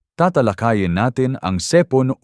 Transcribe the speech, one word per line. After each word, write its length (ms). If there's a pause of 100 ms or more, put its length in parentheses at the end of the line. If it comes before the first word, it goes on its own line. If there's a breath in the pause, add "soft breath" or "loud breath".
(180)
tatalakayin 800
natin 480
ang 160
sepon 640